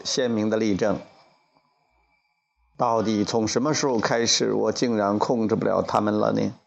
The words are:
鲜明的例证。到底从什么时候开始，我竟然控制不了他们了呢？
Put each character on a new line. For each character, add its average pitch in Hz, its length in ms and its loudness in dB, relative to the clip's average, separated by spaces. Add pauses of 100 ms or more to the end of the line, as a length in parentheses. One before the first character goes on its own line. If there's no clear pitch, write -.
鲜 123 260 -2
明 107 180 0
的 107 60 2
例 110 180 2
证。 98 260 0 (1800)
到 113 260 0
底 104 220 0
从 113 200 -2
什 117 160 -2
么 143 120 0
时 143 120 -2
候 123 140 0
开 117 260 0
始， 110 280 0
我 107 180 0
竟 117 240 0
然 101 240 2
控 113 300 0
制 110 60 0
不 101 100 0
了 95 160 0
他 - 180 0
们 107 180 0
了 107 140 2
呢？ 107 220 -2 (140)